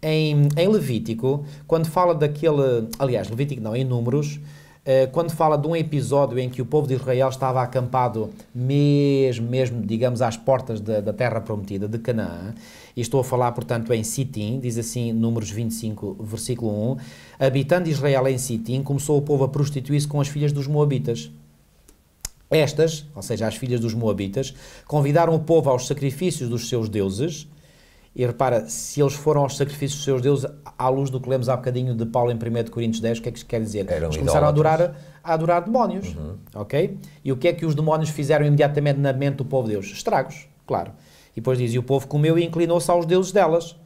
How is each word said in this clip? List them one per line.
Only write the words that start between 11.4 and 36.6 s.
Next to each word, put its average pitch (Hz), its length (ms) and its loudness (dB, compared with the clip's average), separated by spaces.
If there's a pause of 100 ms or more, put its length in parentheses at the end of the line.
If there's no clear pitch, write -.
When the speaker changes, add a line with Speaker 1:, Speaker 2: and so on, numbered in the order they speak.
Speaker 1:
prometida, 101 460 -6
de 110 140 -4
Canaã, 101 520 -4 (440)
e 123 40 -4
estou 131 200 0
a 123 40 2
falar, 123 280 0
portanto, 117 400 -4
em 113 100 0
Sitim, 117 560 -4
diz 123 180 -4
assim, 117 360 -4
Números 113 400 0
vinte 113 180 -4
e 113 40 -6
cinco, 104 460 -8
versículo 110 520 -4
um, 110 240 -2 (420)
"Habitando 143 500 2
Israel 135 380 2
em 131 120 2
Sitim, 120 440 -4
começou 143 340 0
o 139 60 2
povo 143 220 2
a 135 40 0
prostituir-se 143 600 0
com 147 120 0
as 139 60 2
filhas 147 240 0
dos 143 160 -2
moabitas. 135 640 0 (1200)
Estas", 156 640 2
ou 98 80 -10
seja, 110 240 -2
as 107 80 -2
filhas 123 240 -2
dos 117 160 -2
moabitas, 107 580 -2 (360)
"convidaram 151 440 4
o 156 60 4
povo 156 320 4
aos 123 160 2
sacrifícios 139 640 -2
dos 117 180 -4
seus 113 200 0
deuses." 104 600 -2 (680)
E 123 120 0
repara, 120 420 0
se - 320 -6
eles 139 140 2
foram 151 260 0
aos 139 160 -2
sacrifícios 139 440 -4
dos - 40 -8
seus 135 160 0
deuses, 131 260 2 (300)
à 123 140 -2
luz 139 180 0
do 127 100 -4
que 123 120 -6
lemos 127 180 0
há 127 80 2
bocadinho 127 380 -2
de 113 100 -2
Paulo 120 260 0
em 117 60 0
primeiro 117 300 -2
de 117 40 -12
Coríntios 113 300 -2
dez, 113 180 -2
o - 40 -12
que 123 80 -6
é - 20 -12
que - 60 -14
isto - 100 -18
quer 113 140 -2
dizer? 101 280 -4
Speaker 2:
Eram 80 180 -2
Speaker 1:
Eles 78 100 -2
começaram 147 300 4
a - 20 4
Speaker 2:
idólatras. 156 400 4
Speaker 1:
adorar, - 340 -20
a 170 80 0
adorar 165 320 2
demónios, 196 500 0
Speaker 2:
Uhum. 76 200 -10 (200)
Speaker 1:
ok? 139 440 -2 (260)